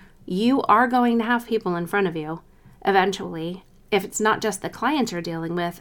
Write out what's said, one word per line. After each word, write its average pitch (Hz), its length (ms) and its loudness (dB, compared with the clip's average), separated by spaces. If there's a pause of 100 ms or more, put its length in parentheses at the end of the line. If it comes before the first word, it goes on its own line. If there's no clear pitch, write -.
(260)
you 233 360 2
are 233 260 4
going 240 300 4
to 226 60 0
have 233 220 0
people 208 300 -2
in 170 100 -4
front 196 200 0
of 165 100 -4
you 160 260 -8 (420)
eventually. 185 800 -2 (260)
If 214 140 0
it's - 160 -8
not 214 220 2
just 202 180 -4
the - 80 -6
clients 247 440 -2
you're 175 100 -6
dealing 165 320 -6
with, 170 260 -4